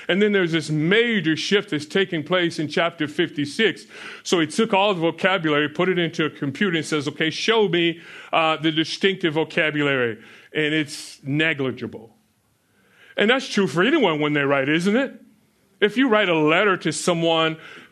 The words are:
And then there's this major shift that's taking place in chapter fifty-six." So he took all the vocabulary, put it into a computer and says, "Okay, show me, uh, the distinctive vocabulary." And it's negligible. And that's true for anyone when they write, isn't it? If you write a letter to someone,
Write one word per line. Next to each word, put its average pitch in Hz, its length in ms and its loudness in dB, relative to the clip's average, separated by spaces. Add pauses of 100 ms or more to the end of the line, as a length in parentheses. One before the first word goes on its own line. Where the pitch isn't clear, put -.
And 180 120 2
then 208 120 4
there's 180 200 2
this 156 160 -2
major 165 680 2
shift 196 340 0
that's 147 160 -4
taking 185 380 -2
place 170 340 0
in 156 100 -2
chapter 165 400 -2
fifty-six." 151 760 -2 (360)
So 175 180 0
he 156 60 2
took 220 280 0
all 202 180 4
the 175 80 -4
vocabulary, 160 680 0
put 175 180 -2
it 180 100 0
into 165 280 0
a - 40 -4
computer 165 460 -2
and 151 80 -2
says, 147 240 -2
"Okay, 156 220 -2
show 214 380 2
me, 170 320 -2 (320)
uh, 160 260 2
the 156 140 0
distinctive 165 640 -2
vocabulary." 147 840 -2 (340)
And 151 220 -2
it's - 480 -6
negligible. 135 920 -4 (1000)
And 208 140 2
that's 262 180 0
true 196 200 0
for 156 140 0
anyone 214 380 2
when 147 140 0
they 147 80 0
write, 139 260 2
isn't 175 280 2
it? 269 180 -2 (680)
If 208 160 2
you 269 120 4
write 214 200 4
a 165 80 2
letter 170 400 4
to 160 160 -2
someone, 165 640 0 (360)